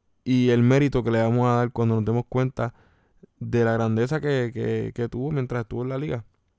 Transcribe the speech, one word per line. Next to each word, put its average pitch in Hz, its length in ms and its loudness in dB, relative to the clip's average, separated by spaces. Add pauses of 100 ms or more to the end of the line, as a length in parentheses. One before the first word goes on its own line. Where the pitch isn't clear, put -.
(240)
y 127 260 4
el 120 120 6
mérito 131 420 4
que 113 80 -2
le 113 100 2
vamos 120 260 2
a 120 80 2
dar 120 160 0
cuando 113 240 0
nos 107 100 -2
demos 117 220 -2
cuenta 127 480 -4 (640)
de 117 260 0
la 113 80 2
grandeza 113 480 0
que, 131 320 -2
que, 113 400 -4
que 117 160 -6
tuvo 131 220 -6
mientras 123 320 -4
estuvo 117 180 -8
en 127 80 -6
la 135 80 -6
liga. 135 260 -6 (360)